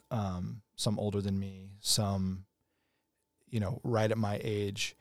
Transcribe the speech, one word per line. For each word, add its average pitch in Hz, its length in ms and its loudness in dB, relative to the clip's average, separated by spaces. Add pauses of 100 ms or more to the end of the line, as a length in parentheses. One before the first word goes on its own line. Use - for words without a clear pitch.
(120)
um, 101 500 -2 (140)
some 104 240 0
older 101 220 2
than 98 180 2
me, 98 320 -8 (100)
some, 95 640 2 (1040)
you 110 100 0
know, 98 240 0
right 110 280 4
at 110 60 0
my 104 260 0
age, 104 580 -2